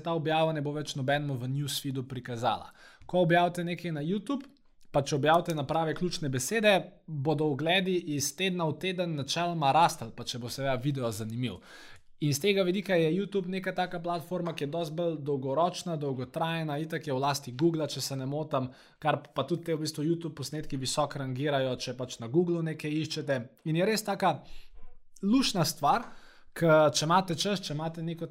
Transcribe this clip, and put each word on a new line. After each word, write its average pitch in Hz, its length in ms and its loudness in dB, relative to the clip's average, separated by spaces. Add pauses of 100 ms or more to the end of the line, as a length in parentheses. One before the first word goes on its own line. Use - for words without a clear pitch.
ta 170 100 -2
objava 160 400 2
ne 151 80 -2
bo 143 140 -2
več 151 180 -6
nobenemu 143 400 0
v 120 160 -4
newsfeedu 139 560 -4
prikazala. 120 640 -4 (420)
Ko 180 160 4
objavite 175 400 4
nekaj 170 300 -6
na 143 100 -6
YouTube, 214 400 -2 (480)
pa 147 80 4
če 131 160 -2
objavite 160 400 4
na 143 80 -2
prave 156 320 0
ključne 175 320 -2
besede, 208 460 4 (320)
bodo 151 420 2
ogledi 175 460 2 (180)
iz 135 240 0
tedna 180 320 0
v 147 140 -2
teden 175 340 -2
načeloma 165 560 0
rastli, 151 400 4
pa 117 160 -10
če - 140 -8
bo 117 100 -8
seveda 135 300 0
video 135 260 0
zanimiv. 110 480 -4 (640)
In 147 160 2
z - 80 -4
tega 202 200 4
vidika 190 320 0
je 165 180 4
YouTube 196 340 -2
neka 185 240 -4
taka 180 280 -2
platforma, 170 520 -4
ki 151 140 -4
je 139 80 -6
dosti 160 220 -4
bolj 170 280 0
dolgoročna, 147 720 0
dolgotrajna, 147 880 -2
itak 156 240 -6
je 131 80 0
v 131 80 0
lasti 135 320 -2
Googla, 156 320 2
če 135 120 -6
se 135 160 -4
ne 131 120 -4
motim, 143 400 -2 (320)
kar 147 220 2 (100)
pa - 160 0
tudi 170 220 -2
te - 20 2
v 156 140 -2
bistvu 151 180 -4
YouTube 165 320 -2
posnetki 147 400 -6
visoko 131 480 -2
rangirajo, 131 560 0
če 123 160 -6
pač 127 240 -8
na 117 80 -8
Googlu 170 400 2
nekaj 151 320 -4
iščete. 139 400 -2 (240)
In 160 160 2
je 196 80 4
res 214 160 0
taka 190 320 2 (880)
luštna 208 400 4
stvar, 190 440 2 (480)
K-, 156 320 8
če 147 160 0
imate 175 320 4
čas, 202 240 -2
če - 140 -6
imate 165 260 -6
neko 165 300 -4